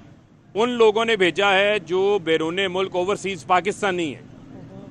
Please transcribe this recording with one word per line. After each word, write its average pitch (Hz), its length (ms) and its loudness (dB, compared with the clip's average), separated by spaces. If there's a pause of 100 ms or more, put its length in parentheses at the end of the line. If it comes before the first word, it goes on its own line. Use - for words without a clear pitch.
(560)
उन 233 160 0
लोगों 226 340 4
ने 226 120 0
भेजा 185 340 2
है 202 300 2
जो 190 400 0
बैरून 160 480 0
मुल्क 185 260 -4
overseas 190 500 -4
पाकिस्तानी 185 600 0
हैं, 123 240 -10 (600)